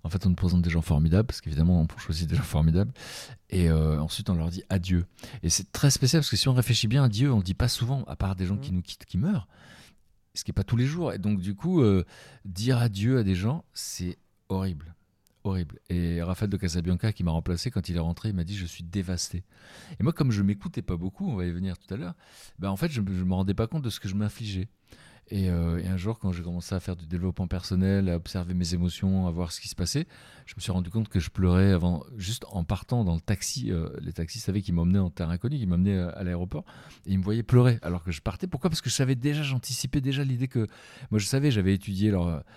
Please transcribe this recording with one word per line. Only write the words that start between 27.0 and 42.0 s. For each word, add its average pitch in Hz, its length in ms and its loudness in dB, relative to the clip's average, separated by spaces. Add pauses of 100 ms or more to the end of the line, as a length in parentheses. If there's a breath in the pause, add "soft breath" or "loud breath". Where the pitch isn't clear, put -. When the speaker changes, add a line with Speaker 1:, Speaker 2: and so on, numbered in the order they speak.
Speaker 1:
développement 90 400 -4
personnel, 95 640 2
à 85 80 0
observer 87 380 -6
mes 90 200 0
émotions, 92 520 0
à 87 40 0
voir 85 200 -4
ce - 100 -10
qui - 80 -14
se - 60 -12
passait, 135 320 -2 (400 loud breath)
je - 100 -18
me - 40 -14
suis 92 120 -4
rendu 87 180 -2
compte 110 180 -2
que 95 120 0
je - 100 -2
pleurais 92 420 6
avant, 87 320 2 (120)
juste 101 340 -6
en 87 140 -2
partant 113 380 -2
dans 87 120 2
le 80 60 0
taxi. - 520 -2
Euh, 82 160 -2 (120)
les 87 120 -8
taxis 85 280 -8
savaient 101 220 -2
qu'ils 87 120 -2
m'emmenaient 87 240 4
en 90 120 2
terre 82 200 -4
inconnue, 123 260 -2
qu'ils 110 120 -2
m'emmenaient 92 300 4
à, 87 100 -2
à - 140 -10
l'aéroport, 90 420 -4 (420 loud breath)
et 95 60 -2
ils 95 60 4
me 90 60 2
voyaient 110 200 0
pleurer 123 380 8
alors 85 220 -4
que 90 80 -4
je - 80 -8
partais. - 260 -6
Pourquoi ? 175 220 -2
Parce 160 120 -4
que 123 100 -4
je - 40 0
savais 135 200 2
déjà, 147 280 -2
j'anticipais 135 580 -2
déjà 135 220 0
l'idée 131 260 -2
que, 113 180 0 (440 loud breath)
moi, 110 80 4
je 98 80 -2
savais, 139 240 2
j'avais 98 220 4
étudié 98 380 2